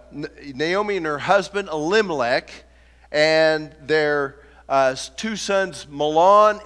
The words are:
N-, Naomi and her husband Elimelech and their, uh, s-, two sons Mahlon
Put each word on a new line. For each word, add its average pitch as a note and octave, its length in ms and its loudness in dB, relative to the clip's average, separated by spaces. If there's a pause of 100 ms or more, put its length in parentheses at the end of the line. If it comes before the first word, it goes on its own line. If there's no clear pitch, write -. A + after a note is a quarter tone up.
(140)
N-, D3 140 -10 (280)
Naomi F#3+ 420 -2
and E3 80 -6
her D3 120 -4
husband F#3 520 -2
Elimelech D#3 840 -2 (600)
and D#3 720 2
their, D3 580 -2 (300)
uh, C3+ 220 2
s-, - 240 -10
two A3 200 -8
sons F#3 540 -4
Mahlon F3+ 760 4